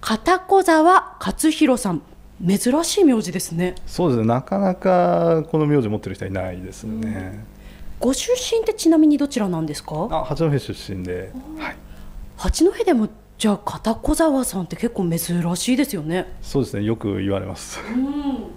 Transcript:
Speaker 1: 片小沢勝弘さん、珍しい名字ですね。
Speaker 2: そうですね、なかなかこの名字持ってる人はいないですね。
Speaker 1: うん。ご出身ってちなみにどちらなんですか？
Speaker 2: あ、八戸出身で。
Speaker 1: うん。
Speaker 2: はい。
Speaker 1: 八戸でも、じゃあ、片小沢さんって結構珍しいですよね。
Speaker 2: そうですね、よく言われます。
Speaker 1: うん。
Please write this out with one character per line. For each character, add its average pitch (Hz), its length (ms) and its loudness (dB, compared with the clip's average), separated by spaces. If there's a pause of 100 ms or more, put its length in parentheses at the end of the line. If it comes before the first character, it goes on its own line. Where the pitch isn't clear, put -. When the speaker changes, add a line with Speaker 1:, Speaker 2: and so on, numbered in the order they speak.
Speaker 1:
片 330 380 2
小 381 220 4
沢 339 580 4
勝 311 300 0
弘 277 320 2
さ 190 100 0
ん、 151 100 -4 (440)
珍 247 380 2
し 403 160 0
い 392 40 6
名 254 180 6
字 175 100 -6
で 180 80 -4
す - 120 -10
ね。 175 240 -2 (100)
Speaker 2:
そ 175 220 0
う - 20 4
で 120 60 2
す 113 40 2
ね、 110 60 2
な 120 160 2
か - 160 -4
な 196 160 2
か 175 760 2
こ 165 60 0
の 156 80 4
名 147 160 4
字 110 80 0
持 104 80 -2
っ 104 40 -4
て 98 100 -8
る 95 60 -8
人 95 100 -10
は 95 40 -6
い 98 40 -6
な 92 180 -4
い 90 80 -10
で 90 100 -12
す - 140 -16
ね。 110 240 -6 (400)
Speaker 1:
う - 20 -20
ん。 - 40 -20 (460)
ご 247 120 0
出 359 200 -2
身 494 280 -2
っ 440 40 -2
て 440 100 0
ち 330 160 2
な 320 80 6
み 311 80 8
に 294 100 6
ど 277 120 0
ち 277 100 -4
ら 208 100 0
な 165 140 -2
ん 160 40 -4
で 151 80 -6
す - 80 -12
か？ 160 280 -4
Speaker 2:
あ、 156 140 -2
八 147 160 -4
戸 151 180 2
出 - 360 -8
身 92 100 -8
で。 90 280 -8 (240)
Speaker 1:
う - 20 -14
ん。 - 40 -10
Speaker 2:
は - 80 -8
い。 - 60 -12 (600)
Speaker 1:
八 - 260 0
戸 392 220 4
で 370 80 4
も、 220 160 2 (300)
じ 220 100 2
ゃ 208 40 4
あ、 190 40 2
片 - 380 -4
小 285 200 0
沢 294 300 2
さ 208 140 -6
ん 185 60 -2
っ - 20 -12
て 170 100 -10
結 220 140 -2
構 190 180 -2
珍 170 480 -2
し - 160 -2
い 262 40 2
で 285 100 2
す 285 100 -8
よ 160 60 -6
ね。 165 400 -4
Speaker 2:
そ - 180 -2
う 123 40 2
で - 40 -10
す - 80 -8
ね、 101 60 -2
よ 110 140 0
く 101 220 -4
言 98 120 -2
わ 98 100 0
れ 95 60 -8
ま - 100 -10
す。 - 240 -14
Speaker 1:
う 226 160 -6
ん。 269 500 -2 (100)